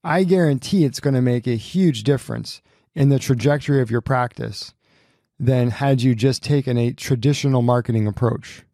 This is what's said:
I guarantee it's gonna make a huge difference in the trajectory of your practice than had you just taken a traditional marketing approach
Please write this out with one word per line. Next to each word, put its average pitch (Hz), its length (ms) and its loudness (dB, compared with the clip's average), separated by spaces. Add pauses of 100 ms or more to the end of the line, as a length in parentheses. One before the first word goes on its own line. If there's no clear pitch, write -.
I 170 200 2
guarantee 170 600 2
it's 127 160 -2
gonna 131 220 2
make 123 240 0
a 120 100 0
huge 135 480 0
difference - 560 -4 (340)
in 143 140 2
the 135 100 4
trajectory 139 640 0
of 113 100 -2
your 117 120 0
practice 120 720 -6 (640)
than 123 340 0
had 135 300 0
you 127 140 2
just 120 300 0
taken 139 340 0
a 120 140 0
traditional 135 680 0
marketing 117 460 0
approach - 560 -4 (120)